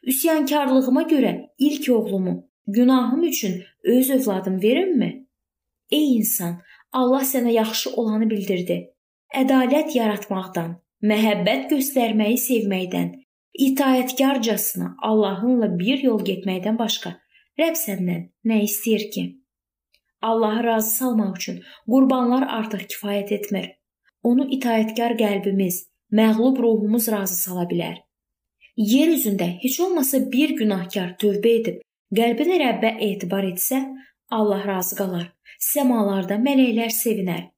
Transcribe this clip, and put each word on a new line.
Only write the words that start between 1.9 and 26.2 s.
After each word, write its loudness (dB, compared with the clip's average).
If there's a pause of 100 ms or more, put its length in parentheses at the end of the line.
günahım 2
üçün -2 (180)
öz 2
övladım 0
verimmi?" 2 (800)
Ey 2 (100)
insan, -2 (280)
Allah 0
sənə 0
yaxşı 0
olanı 0
bildirdi. -2 (540)
Ədalət 0
yaratmaqdan, -4 (220)
məhəbbət 0
göstərməyi 2
sevməkdən, -2 (460)
itayətkarcasına 0
Allahınla 2
bir 0
yol 2
getməkdən -2
başqa -4 (420)
Rəbb 0
səndən -4 (200)
nə 2
istəyir -2
ki? -6 (1000)
Allahı 0
razı 0
salmaq 0
üçün -8 (240)
qurbanlar 2
artıq -6
kifayət -4
etmir. -4 (580)
Onu 4
itayətkar 0
qəlbimiz, 0 (300)
məğlub 4